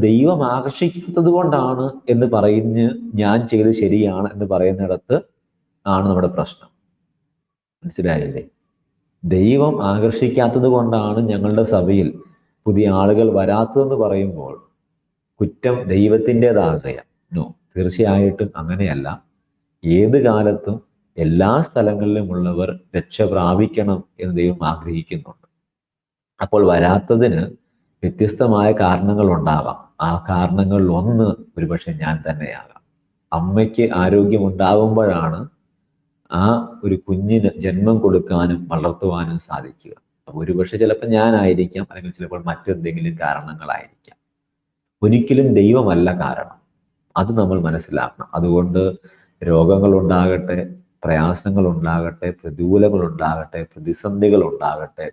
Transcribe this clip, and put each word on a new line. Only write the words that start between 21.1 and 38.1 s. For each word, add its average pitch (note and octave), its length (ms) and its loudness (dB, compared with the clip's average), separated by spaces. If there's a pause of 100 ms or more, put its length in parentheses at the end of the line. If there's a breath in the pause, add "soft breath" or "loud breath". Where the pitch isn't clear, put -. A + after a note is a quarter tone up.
എല്ലാ E2+ 340 2 (100)
സ്ഥലങ്ങളിലുമുള്ളവർ G2+ 1080 -2 (220)
രക്ഷ - 300 -6
പ്രാപിക്കണം F#2+ 800 0 (180)
എന്ന് F2+ 180 -6
ദൈവം F2 300 0
ആഗ്രഹിക്കുന്നുണ്ട്. D#2+ 800 -8 (920)
അപ്പോൾ G#2 260 0
വരാത്തതിന് F#2 800 2 (600)
വ്യത്യസ്തമായ G#2 680 0
കാരണങ്ങളുണ്ടാകാം. F2+ 1080 0 (240)
ആ D#3 80 -2 (140)
കാരണങ്ങളിൽ F#2+ 680 0
ഒന്ന് G#2+ 380 2 (220)
ഒരുപക്ഷെ E2 420 -6
ഞാൻ - 260 -4
തന്നെയാകാം. - 640 -10 (500)
അമ്മയ്ക്ക് A2 600 0
ആരോഗ്യമുണ്ടാകുമ്പോഴാണ് G2 1500 2 (920)
ആ F2 140 0 (360)
ഒരു G2 140 0
കുഞ്ഞിന് G2+ 600 0
ജന്മം G2 420 0
കൊടുക്കാനും F2 680 0